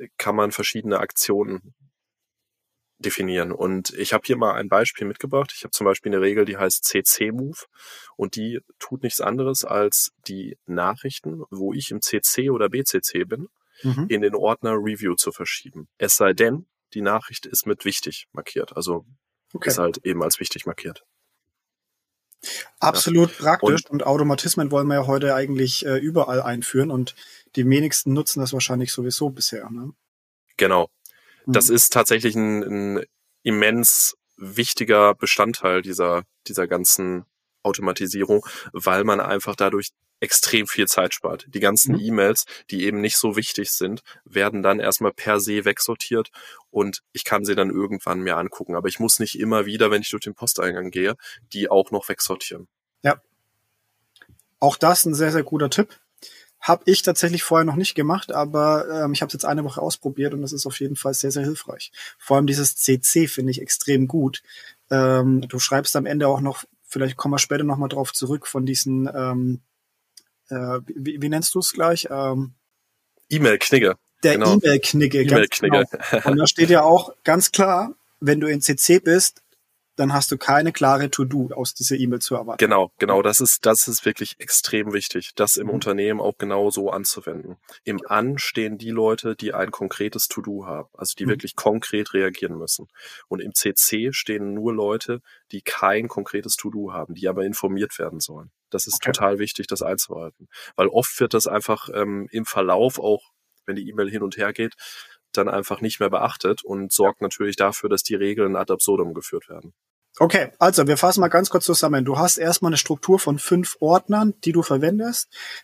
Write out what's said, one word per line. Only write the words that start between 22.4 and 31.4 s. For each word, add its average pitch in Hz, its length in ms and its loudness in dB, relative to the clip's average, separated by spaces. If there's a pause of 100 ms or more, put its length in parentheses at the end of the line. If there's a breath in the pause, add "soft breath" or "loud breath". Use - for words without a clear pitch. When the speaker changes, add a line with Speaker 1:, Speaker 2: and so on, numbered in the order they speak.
Speaker 2:
Absolut 170 520 4
Speaker 1:
Ja. - 60 -16
Speaker 2:
praktisch 156 500 4
Speaker 1:
Und - 40 -20
Speaker 2:
und 143 160 -4
Automatismen 143 640 2
wollen 143 160 2
wir 143 80 2
ja 139 140 0
heute 139 260 2
eigentlich, 135 520 0
äh, 135 120 0
überall 139 420 0
einführen 127 520 -2
und 127 240 -4 (400 loud breath)
die 127 120 2
wenigsten 143 440 2
nutzen 147 260 0
das 131 140 -4
wahrscheinlich 123 400 -2
sowieso 127 380 -2
bisher, 113 400 -6
ne? 123 220 -12 (640)
Speaker 1:
Genau. 92 320 4 (580 soft breath)